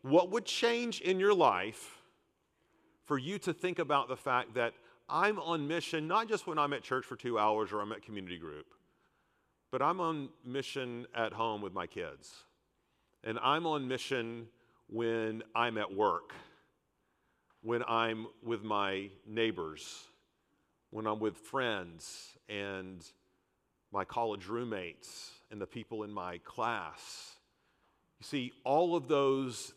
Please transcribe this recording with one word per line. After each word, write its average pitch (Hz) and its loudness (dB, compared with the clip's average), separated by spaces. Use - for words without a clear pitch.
What 170 6
would 220 0
change 233 0
in 185 2
your 202 6
life 113 4
for 147 0
you 165 -4
to 170 -2
think 180 -2
about 143 2
the 127 -2
fact 123 2
that 117 2
I'm 190 2
on 156 0
mission, 160 -2
not 214 2
just 208 0
when 156 -2
I'm 143 4
at 131 -2
church 127 0
for - -10
two 117 0
hours 107 4
or 104 0
I'm 104 -4
at 104 -8
community 92 -8
group, 76 -12
but 127 0
I'm 170 4
on 160 -2
mission 123 -6
at 113 0
home 110 -2
with 92 -6
my 90 -4
kids. 80 -10
And 110 -4
I'm 151 2
on 147 0
mission 117 -4
when 113 0
I'm 117 2
at 98 -2
work, 98 4
when 117 0
I'm 113 2
with 117 -2
my 101 0
neighbors, 101 -2
when 110 -2
I'm 107 4
with 107 0
friends 98 -4
and 95 -6
my 95 0
college 104 -2
roommates 107 -6
and 107 -12
the 98 -4
people 110 -8
in 104 -8
my 90 -6
class. - -6
You - -20
see, 127 -4
all 170 4
of 143 0
those 135 2